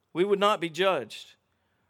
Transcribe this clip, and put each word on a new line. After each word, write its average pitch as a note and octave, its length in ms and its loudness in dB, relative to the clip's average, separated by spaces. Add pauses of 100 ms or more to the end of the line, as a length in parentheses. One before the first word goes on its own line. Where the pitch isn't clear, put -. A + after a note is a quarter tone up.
(120)
we E3+ 120 2
would G3+ 160 2
not G3+ 200 2
be E3+ 80 -4
judged. D#3+ 680 -2 (560)